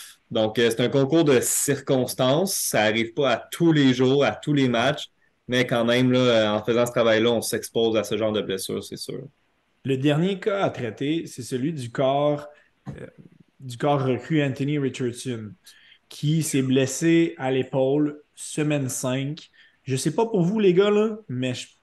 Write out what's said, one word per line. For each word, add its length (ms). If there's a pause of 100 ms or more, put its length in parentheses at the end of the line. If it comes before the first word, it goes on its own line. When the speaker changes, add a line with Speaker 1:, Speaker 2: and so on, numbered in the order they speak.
(300)
Speaker 1:
Donc, 280
euh, 120
c'est 100
un 80
concours 360
de 160
circonstances. 1120
Ça 300
arrive 280
pas 200
à 40
tous 340
les 220
jours, 320
à 80
tous 220
les 120
matchs, 440 (360)
mais 200
quand 180
même, 260
là, 100
euh, 280
en 160
faisant 220
ce 60
travail-là, 380
on 120
s'expose 560
à 60
ce 120
genre 160
de 80
blessure, 420
c'est 140
sûr. 240 (640)
Speaker 2:
Le 140
dernier 420
cas 240
à 60
traiter, 560
c'est 160
celui 320
du 160
corps, 580 (400)
euh, 180 (540)
du 160
corps 260
recru 400
Anthony 360
Richardson, 760 (560)
qui 340
s'est 200
blessé 720
à 140
l'épaule, 720 (120)
semaine 540
cinq. 600 (340)
Je 100
sais 180
pas 140
pour 160
vous, 160
les 160
gars, 160
là, 280 (100)
mais 260
je 140 (140)